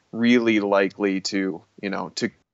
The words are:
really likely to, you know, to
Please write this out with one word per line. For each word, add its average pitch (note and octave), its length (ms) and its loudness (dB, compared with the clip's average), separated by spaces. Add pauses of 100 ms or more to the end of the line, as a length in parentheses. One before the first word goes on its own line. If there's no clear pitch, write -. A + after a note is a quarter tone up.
(120)
really A#2 480 2
likely G2 600 0
to, F#2+ 420 -4 (180)
you G2+ 80 -6
know, F#2+ 260 -6
to A#2+ 140 -4 (240)